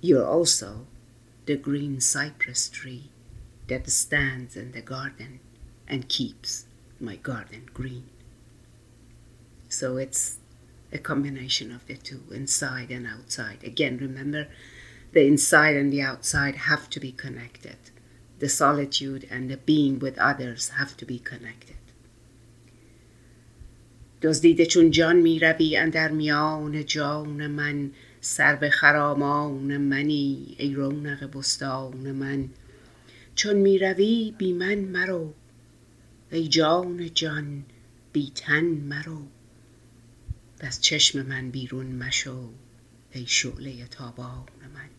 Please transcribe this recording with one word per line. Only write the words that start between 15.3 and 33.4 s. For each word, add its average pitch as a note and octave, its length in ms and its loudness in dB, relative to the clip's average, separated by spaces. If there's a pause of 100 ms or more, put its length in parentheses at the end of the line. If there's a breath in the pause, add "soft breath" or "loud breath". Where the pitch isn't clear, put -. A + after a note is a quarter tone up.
and C#3 120 2
the C#3 80 0
outside C#3 540 -2 (140)
have D3+ 240 0
to C#3+ 60 -10
be C3+ 120 -10
connected. B2 680 -14 (640 soft breath)
The C#3+ 100 -2
solitude C#3 800 0
and B2+ 200 -8
the C3+ 80 -8
being C#3+ 420 4
with C3 180 -4
others B2+ 520 -2 (100)
have - 180 -4
to - 80 -14
be A#2+ 140 -8
connected. - 560 -14 (2500 soft breath)
دزدیده D#3+ 440 8
چون E3 260 8
جان E3 240 6
می E3 240 6
روی D#3+ 380 4
اندر D#3+ 340 2
میان D3+ 760 0
جان D3 600 -4
من، D3 440 -4 (300 loud breath)
سر C#3+ 340 2
به C#3+ 140 0
خرامان C#3+ 1080 2
منی، C#3+ 800 0
ای C#3 160 -4
رونق C#3 640 -6
بستان C3 720 -6
من. C3+ 380 -4 (840 loud breath)
چون G#3 200 0